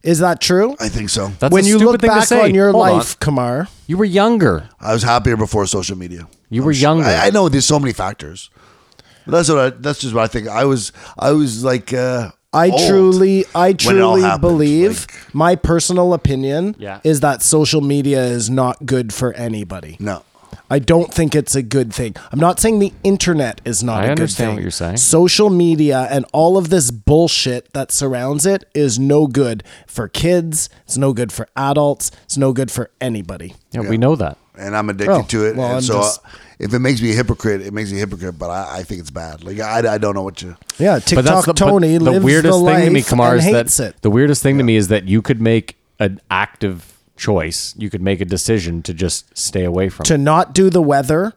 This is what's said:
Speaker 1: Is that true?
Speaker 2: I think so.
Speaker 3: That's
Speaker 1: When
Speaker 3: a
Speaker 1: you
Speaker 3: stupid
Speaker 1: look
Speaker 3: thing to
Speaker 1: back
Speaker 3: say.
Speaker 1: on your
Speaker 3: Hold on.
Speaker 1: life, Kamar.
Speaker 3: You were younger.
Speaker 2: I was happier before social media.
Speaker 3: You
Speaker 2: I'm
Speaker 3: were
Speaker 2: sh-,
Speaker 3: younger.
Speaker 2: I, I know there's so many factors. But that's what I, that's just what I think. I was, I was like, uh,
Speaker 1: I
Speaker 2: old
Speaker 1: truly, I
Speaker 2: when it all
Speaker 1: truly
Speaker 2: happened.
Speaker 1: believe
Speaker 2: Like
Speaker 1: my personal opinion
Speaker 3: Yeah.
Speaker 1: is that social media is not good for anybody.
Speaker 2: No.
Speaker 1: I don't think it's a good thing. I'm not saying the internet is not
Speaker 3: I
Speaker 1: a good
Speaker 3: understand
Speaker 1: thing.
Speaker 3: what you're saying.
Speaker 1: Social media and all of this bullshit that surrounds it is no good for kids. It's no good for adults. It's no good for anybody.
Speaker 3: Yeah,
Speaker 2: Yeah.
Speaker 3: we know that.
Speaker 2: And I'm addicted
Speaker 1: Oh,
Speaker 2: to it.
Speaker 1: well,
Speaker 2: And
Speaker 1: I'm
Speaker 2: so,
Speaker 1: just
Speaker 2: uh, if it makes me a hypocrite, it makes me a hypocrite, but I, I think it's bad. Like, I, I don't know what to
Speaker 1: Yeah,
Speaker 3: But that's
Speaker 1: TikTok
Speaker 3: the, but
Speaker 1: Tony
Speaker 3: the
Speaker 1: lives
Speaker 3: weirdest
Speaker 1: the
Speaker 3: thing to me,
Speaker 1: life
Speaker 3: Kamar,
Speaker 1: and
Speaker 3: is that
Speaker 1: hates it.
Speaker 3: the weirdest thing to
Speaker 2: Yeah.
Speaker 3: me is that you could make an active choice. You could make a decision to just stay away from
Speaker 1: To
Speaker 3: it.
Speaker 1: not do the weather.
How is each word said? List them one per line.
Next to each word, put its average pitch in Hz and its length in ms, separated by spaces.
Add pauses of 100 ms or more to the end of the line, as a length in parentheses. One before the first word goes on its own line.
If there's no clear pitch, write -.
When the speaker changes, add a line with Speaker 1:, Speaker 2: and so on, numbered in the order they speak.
Speaker 1:
Is 160 160
that 170 220
true? 214 380
Speaker 2:
I - 100
think 107 200
so. 101 300
Speaker 3:
That's 139 120
Speaker 1:
When 190 120
Speaker 3:
a 202 40
Speaker 1:
you 214 100
Speaker 3:
stupid 226 160
Speaker 1:
look 240 80
Speaker 3:
thing 233 100
to 214 60
Speaker 1:
back 220 100
Speaker 3:
say. 240 160
Speaker 1:
on 202 100
your 196 180
Speaker 3:
Hold 214 160
on. - 100
Speaker 1:
life, - 220
Kamar. 135 480 (200)
Speaker 3:
You 160 100
were 214 80
younger. 190 640 (100)
Speaker 2:
I 110 140
was 113 100
happier 120 340
before 107 280
social 92 320
media. 87 300 (220)
Speaker 3:
You 113 120
Speaker 2:
I'm 135 40
Speaker 3:
were 156 80
Speaker 2:
sh-, 131 80
Speaker 3:
younger. 156 240
Speaker 2:
I, - 220
I - 40
know 196 180
there's 135 160
so 147 140
many 135 120
factors. 95 580 (760)
But 131 80
that's 165 160
what 151 80
I, 131 140
that's 139 280
just 127 140
what 113 100
I 113 40
think. 110 200
I 110 160
was, 135 300 (260)
I 139 120
was 131 320
like, 127 300
uh, 123 380 (220)
Speaker 1:
I 170 160
Speaker 2:
old 175 180
Speaker 1:
truly, 190 680
I 180 300
Speaker 2:
when 196 140
it 190 40
all 190 120
Speaker 1:
truly 185 80
Speaker 2:
happened. 190 200
Speaker 1:
believe 165 720
Speaker 2:
Like - 240
Speaker 1:
my 165 200
personal 180 580
opinion 143 680
Speaker 3:
Yeah. 101 240
Speaker 1:
is 156 180
that 143 200
social 156 400
media 139 420
is 120 260
not 127 360
good 123 280
for 123 200
anybody. 95 680
Speaker 2:
No. 101 240 (460)
Speaker 1:
I 143 100
don't 165 340
think 160 200
it's 147 220
a 139 80
good 117 300
thing. 117 220 (160)
I'm 135 80
not 175 200
saying 220 200
the 202 120 (120)
internet 165 600
is 117 200
not 113 160
Speaker 3:
I 98 40
Speaker 1:
a - 40
good 135 40
Speaker 3:
understand 151 380
Speaker 1:
thing. 107 80
Speaker 3:
what - 60
you're 90 80
saying. 87 260
Speaker 1:
Social 180 520
media 156 640
and 139 220
all 170 240
of 170 120
this 147 220
bullshit 127 840
that 135 180
surrounds 139 540
it 196 200 (100)
is 135 240
no 143 280
good 120 360 (240)
for 110 200
kids. 165 600 (160)
It's - 120
no 139 160
good 113 180
for - 240
adults. 143 560 (140)
It's - 120
no 135 140
good 123 180
for 120 200 (100)
anybody. 92 560 (160)
Speaker 3:
Yeah, 117 120
Speaker 2:
Yeah. 101 60
Speaker 3:
we 113 80
know 135 200
that. 78 200 (220)
Speaker 2:
And 101 160
I'm 107 140
addicted 101 240
Speaker 1:
Oh, 160 80
Speaker 2:
to 107 240
it. 113 100
Speaker 1:
well, 127 120
Speaker 2:
And 123 100
Speaker 1:
I'm 131 60
Speaker 2:
so, 123 180
Speaker 1:
just 104 240
Speaker 2:
uh, - 40 (300)
if 104 140
it 123 60
makes 127 220
me 117 100
a - 20
hypocrite, 110 480
it 101 120
makes 107 180
me 98 60
a - 20
hypocrite, 92 400
but 87 100
I, 90 300
I 92 40
think 90 180
it's 80 100
bad. 80 320
Like, 95 160
I, 110 340
I 107 60
don't 101 160
know 95 80
what 95 140
to 90 200 (220)
Speaker 1:
Yeah, 180 160
Speaker 3:
But 123 40
that's - 60
Speaker 1:
TikTok 160 400
Speaker 3:
the, 165 80
but - 40
Speaker 1:
Tony 185 400
Speaker 3:
the 165 140
Speaker 1:
lives 190 140
Speaker 3:
weirdest 160 340
Speaker 1:
the 175 60
Speaker 3:
thing - 200
to 165 60
me, 143 100
Speaker 1:
life 113 60
Speaker 3:
Kamar, 120 260
Speaker 1:
and 123 60
Speaker 3:
is 160 60
that 208 100
Speaker 1:
hates 117 240
it. 107 220
Speaker 3:
the 110 80
weirdest 135 340
thing 139 140
to 135 60
Speaker 2:
Yeah. - 20
Speaker 3:
me 113 100
is 104 140
that 98 180
you 107 140
could 117 180
make 113 380 (220)
an 98 200 (120)
active 95 600 (240)
choice. 85 600
You 104 140
could 92 100
make 95 200
a 98 40
decision 87 580
to 90 120
just - 420
stay - 260
away 92 260
from - 160
Speaker 1:
To 160 100
Speaker 3:
it. - 40
Speaker 1:
not 151 340
do 190 180
the 180 100
weather. 151 560